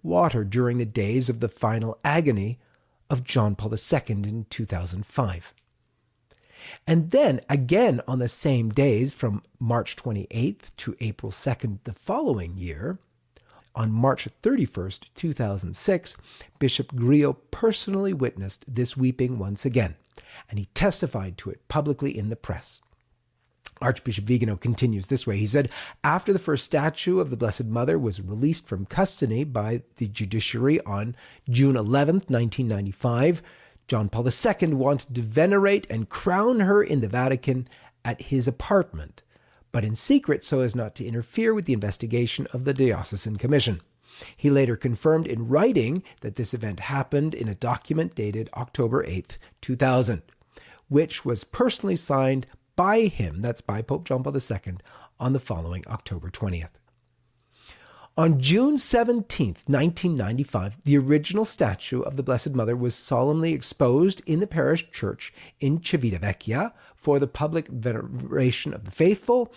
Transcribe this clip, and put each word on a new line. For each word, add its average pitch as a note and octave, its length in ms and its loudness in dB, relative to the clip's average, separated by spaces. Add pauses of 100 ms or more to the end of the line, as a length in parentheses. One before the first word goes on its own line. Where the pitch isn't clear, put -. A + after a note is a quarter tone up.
water E3 420 2
during A#2+ 320 0
the A#2+ 80 0
days A2+ 460 0
of A2+ 100 -6
the A#2 80 0
final A2+ 560 -2
agony B2 560 2 (480)
of B2+ 160 -2
John G#2 320 2
Paul G#2+ 140 -6
the A2 80 -4
Second G#2 480 -2
in G#2+ 240 -6
two A2+ 160 -6
thousand F2 400 -6
five. F#2 480 -4 (1300)
And E3 240 4
then A#3+ 380 4
again D3 580 4
on C3 120 -2
the B2 100 0
same A#2+ 400 0
days C3 460 2
from G#2 280 -2 (160)
March A#2 380 -2
twenty-eighth A#2 800 -4
to - 240 -8
April G#2+ 320 -6
second A#2 520 -4
the A2 100 -10
following B2 640 -4
year, F2+ 400 -8 (760)
on A2 160 -2
March A#2 380 2 (140)
thirty-first, D#3+ 720 -2
two E3 180 -4
thousand G2 420 -4
six, - 400 -2 (440)
Bishop - 360 0
Grillo C#3 380 4
personally G3 800 -2
witnessed A#2 560 -6
this B2 300 -4
weeping B2+ 400 0
once G2+ 260 -6
again, A2+ 320 0 (540)
and G#2 80 -4
he G2 160 -4
testified A#2+ 640 -2
to - 100 -12
it - 200 -14
publicly D3 480 -2
in G#2 120 -4
the A2+ 80 -4
press. - 460 -12 (1000)
Archbishop G#2 460 -2
Vigano A2 300 2
continues A2+ 500 -2
this - 200 -2
way. G2+ 120 0
He G#2+ 80 0
said, C3+ 260 0 (320)
After F3+ 300 2
the F#3 40 2
first D#3 260 -2
statue D#3+ 540 0
of D#3+ 120 0
the B2 60 -4
Blessed A2 280 -2
Mother A#2+ 340 0
was G#2+ 220 -2
released A2 480 -2
from G2 160 -6
custody C3 580 0
by A#2+ 400 -4 (140)
the A#2 100 -4
judiciary A2+ 760 0
on G#2 340 -6 (320)
June C3 260 4
eleventh, C#3 540 2
nineteen A#2+ 400 0
ninety-five, A#2+ 720 0 (460)
John G#2+ 220 0
Paul A#2 140 -2
the B2+ 60 2
Second D#3+ 480 2
wanted C3 360 0
to A#2+ 80 -2
venerate G3 640 4
and A2+ 220 -4
crown G#3+ 500 2
her G3+ 220 6
in D3 180 0
the A2 80 0
Vatican B2+ 600 0 (360)
at A#2+ 160 -4
his B2+ 260 0
apartment, B2+ 760 0 (500)
but A2 120 0
in A2 120 -2
secret C4+ 480 2
so C#3 160 0
as B2 160 0
not A2+ 180 -4
to G#2 120 -10
interfere A#2+ 480 0
with G#3 100 -2
the D3 80 0
investigation A#2 800 -2
of B2+ 120 -6
the C#3 100 0
Diocesan A2 640 0
Commission. A#2+ 440 2 (560)
He C#3+ 140 2
later C3+ 260 4
confirmed D#3 500 2
in A#2 220 -4
writing D#3+ 560 2 (160)
that G#2 160 -8
this A#2 160 -4
event G#2+ 280 -6
happened C#3 540 -2
in A2+ 140 -6
a G#2 60 -4
document D3+ 600 -2
dated A2 400 -4
October B2 520 0
eighth, - 320 -8 (220)
two - 140 -4
thousand, B2 480 2 (640)
which D3+ 360 2
was A#2 180 -2
personally G#3 540 0
signed C3+ 500 0 (300)
by G3+ 260 4
him, F#2 400 -2
that's A#2+ 180 -4
by G#2 220 -6
Pope D3+ 240 -4
John B2+ 160 -2
Paul C#3+ 100 -4
the C#3 80 -2
Second, F#2 420 -6 (380)
on B2+ 120 0
the C3+ 80 0
following F2 480 -6
October F2+ 420 -10
twentieth. F2 480 -6 (1400)
On D#3+ 240 6
June G#3+ 380 4
seventeenth, A#3 920 0
nineteen E3 480 2
ninety-five, A2 680 -4
the C#3+ 140 6
original D3+ 480 2
statue B2 560 -2
of C#3 140 -8
the C3+ 60 -2
Blessed C3 320 -2
Mother A#2+ 220 0
was B2 180 -2
solemnly D3+ 600 0
exposed C#3+ 720 2
in D#3 140 0
the G#3 60 0
parish D#3+ 440 0
church - 420 -8 (280)
in C#3+ 200 2
Civitavecchia A2 920 -2 (240)
for C#3+ 220 2
the C#3 80 2
public D#3 420 -4
veneration B2+ 1080 -2
of G#2 100 -12
the F#2 60 -10
faithful, A3 680 2